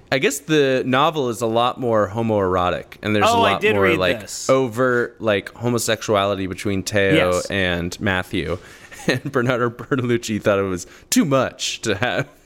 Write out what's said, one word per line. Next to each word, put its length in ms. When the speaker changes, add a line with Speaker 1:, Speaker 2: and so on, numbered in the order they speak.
Speaker 1:
I 80
guess 200
the 480
novel 420
is 140
a 40
lot 320
more 300
homoerotic, 920
and 120
there's 140
Speaker 2:
Oh, 120
Speaker 1:
a 20
Speaker 2:
I 100
Speaker 1:
lot 80
Speaker 2:
did 140
Speaker 1:
more, 100
Speaker 2:
read 140
Speaker 1:
like, 220
Speaker 2:
this. 280
Speaker 1:
overt, 720
like, 320
homosexuality 960
between 360
Teo 300
Speaker 2:
Yes. 160
Speaker 1:
and 500
Matthew. 640
<laughs> 60
And 240
Bernardo 380
Bertolucci 720
thought 180
it 40
was 240
too 160
much 560
to 140
have. 300